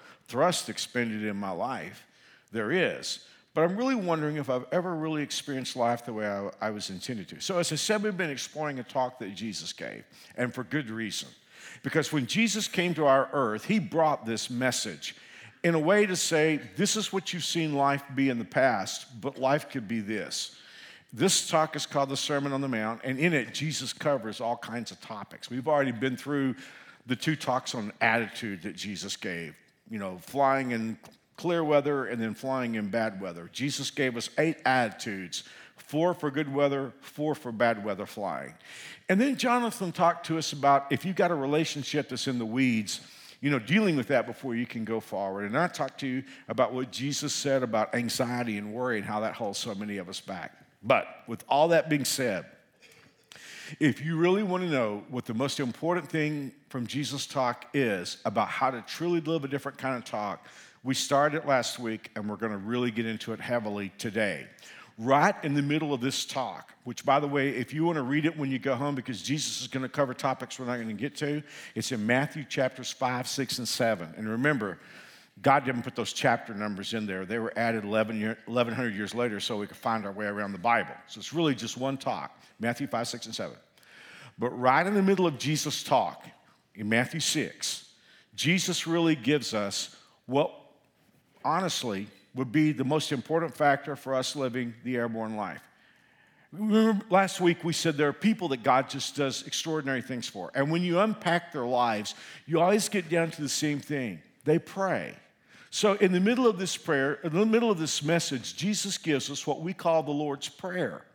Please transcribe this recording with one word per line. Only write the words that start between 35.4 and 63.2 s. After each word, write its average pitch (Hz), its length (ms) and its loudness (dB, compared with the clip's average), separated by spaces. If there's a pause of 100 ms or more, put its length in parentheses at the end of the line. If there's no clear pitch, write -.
four 165 380 0
for 156 160 -4
good 139 240 -4
weather, 139 460 2
four 151 340 -4
for 123 160 -10
bad 113 340 2
weather 101 220 -4
flying. 76 480 -6 (540)
And 190 120 4
then 269 140 2
Jonathan 240 560 0
talked 170 360 2
to 165 120 0
us - 140 -4
about 139 400 4
if 135 120 -2
you've 185 120 -2
got 175 160 4
a - 20 2
relationship 147 760 0
that's 127 200 -4
in 123 100 0
the 113 80 -2
weeds, 113 540 2 (400)
you 139 100 0
know, 139 80 4
dealing 165 380 4
with 120 100 0
that 123 200 2
before 120 280 -6
you 120 100 0
can 113 200 -6
go 110 160 -2
forward. 101 460 -4
And 113 120 0
I 175 80 4
talked - 340 -6
to 139 60 -4
you 131 160 -2 (240)
about 113 260 2
what 127 200 -4
Jesus 139 400 -4
said 135 320 2
about 110 320 0
anxiety 120 640 -2
and 104 140 -8
worry 123 260 -2
and 98 60 -6
how 107 140 -2
that 107 160 -2
holds 101 240 -6
so 113 160 -6
many 104 220 -6
of 90 120 -8
us 98 120 -10
back. - 360 -10 (260)
But 113 240 4 (200)
with 113 200 -10
all 147 220 6
that 160 220 4
being 143 160 2
said, 104 400 -2 (1300)
if 139 240 4
you 160 140 -2
really 180 260 4
want 185 200 0
to 175 80 -2
know 107 400 0
what 123 160 -6
the 117 80 -6
most 131 260 -2
important 151 480 -2
thing 151 440 -2 (180)
from 123 160 -6
Jesus' 135 400 -4
talk 127 480 -2
is 104 500 0
about 104 240 2
how 131 220 0
to 123 180 -6
truly 170 320 0
live 156 240 -2
a 135 40 -4
different 135 280 -6
kind 135 220 -4
of 110 80 -12
talk, 104 420 -6 (340)
we 131 120 0
started 147 500 2
last 131 340 2
week 113 380 -6
and 104 100 -6
we're 104 100 -4
gonna 107 200 -4
really 120 340 -2
get 113 140 -2
into 113 300 -6